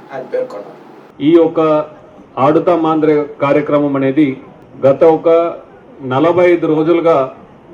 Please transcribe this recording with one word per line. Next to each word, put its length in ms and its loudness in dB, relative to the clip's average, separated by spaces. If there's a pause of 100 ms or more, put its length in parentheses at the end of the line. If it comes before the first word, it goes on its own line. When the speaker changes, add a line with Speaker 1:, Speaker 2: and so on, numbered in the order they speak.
(140)
Speaker 1:
ఆయన 80 -12
పేర్కొన్నారు. 1000 -12
Speaker 2:
ఈ 140 4
యొక్క 480 0 (540)
ఆడుతాం 480 0
ఆంధ్ర 400 0 (160)
కార్యక్రమం 540 0
అనేది 440 -2 (460)
గత 180 2
ఒక 520 2 (500)
నలభై 460 2
ఐదు 140 0
రోజులుగా 680 0 (400)